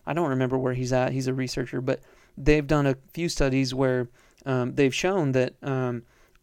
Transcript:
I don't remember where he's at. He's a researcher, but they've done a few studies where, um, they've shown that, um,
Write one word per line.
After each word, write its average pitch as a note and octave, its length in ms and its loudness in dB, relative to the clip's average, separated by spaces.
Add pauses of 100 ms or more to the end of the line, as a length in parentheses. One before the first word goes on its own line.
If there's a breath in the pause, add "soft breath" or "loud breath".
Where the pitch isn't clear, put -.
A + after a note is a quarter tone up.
I D3 80 -4
don't E3 160 0
remember C3 280 0
where B2+ 160 0
he's B2+ 200 -2
at. B2+ 180 2
He's C3 160 -4
a C3 60 0
researcher, C3 480 -4
but C3 200 -2 (360 soft breath)
they've D3+ 300 2
done D3 200 2
a C3+ 80 2 (180)
few E3+ 160 -4
studies C3+ 440 0
where, B2+ 360 0 (360 soft breath)
um, B2+ 300 -2
they've C3+ 180 4
shown F3+ 400 0
that, B2+ 200 2 (100)
um, B2+ 400 -4 (400 soft breath)